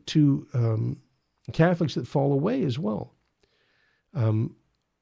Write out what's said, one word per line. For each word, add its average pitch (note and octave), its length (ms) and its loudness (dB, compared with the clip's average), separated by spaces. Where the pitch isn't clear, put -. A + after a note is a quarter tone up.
to, D3 460 2
um, A#2 440 -2
Catholics E3 420 2
that B2 120 -6
fall C#3+ 260 0
away G3+ 300 -2
as C3+ 160 -4
well. G#2+ 340 -6
Um, A2 420 0